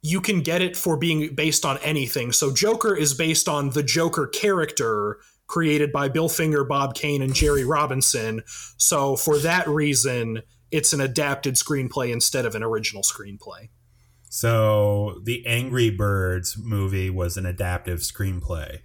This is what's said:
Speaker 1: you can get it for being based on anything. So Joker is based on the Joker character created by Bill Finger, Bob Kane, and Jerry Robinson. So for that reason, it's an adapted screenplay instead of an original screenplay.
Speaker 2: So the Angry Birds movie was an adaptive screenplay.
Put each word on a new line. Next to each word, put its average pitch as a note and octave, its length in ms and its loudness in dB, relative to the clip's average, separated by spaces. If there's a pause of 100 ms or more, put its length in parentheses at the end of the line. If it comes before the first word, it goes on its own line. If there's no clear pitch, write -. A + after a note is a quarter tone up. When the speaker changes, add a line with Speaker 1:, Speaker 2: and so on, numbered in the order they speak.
Speaker 1:
you E3 180 -2
can F#3 220 0
get E3 200 0
it F3+ 140 -2
for D#3+ 220 0
being D#3 380 0
based D3 280 0
on C#3 140 0
anything. C#3 560 -2
So C#3 180 2
Joker G#3+ 440 2
is D3+ 180 2
based D#3+ 340 2
on C#3+ 220 0
the C#3+ 140 0
Joker E3 440 0
character B2 920 0 (280)
created D3+ 460 2
by C#3 160 0
Bill D#3 180 0
Finger, D3+ 380 0
Bob C#3 300 0
Kane, C#3+ 260 0
and C3 120 0
Jerry C#3+ 300 4
Robinson. C3 800 0 (360)
So C#3 380 2
for D3+ 220 2
that E3 300 2
reason, B2+ 760 0 (300)
it's D3+ 200 2
an D3+ 80 0
adapted C#3 560 0
screenplay C3 560 0
instead A#2+ 340 0
of A2 100 -4
an A2 80 -4
original A2 400 -2
screenplay. G2+ 680 -6 (600)
Speaker 2:
So G#2 960 2
the A#2 220 -4
Angry A#2+ 460 2
Birds F#2+ 680 0
movie G2 520 -2
was F2+ 280 -2
an F#2+ 80 -4
adaptive F2+ 540 -4
screenplay. F2 840 -6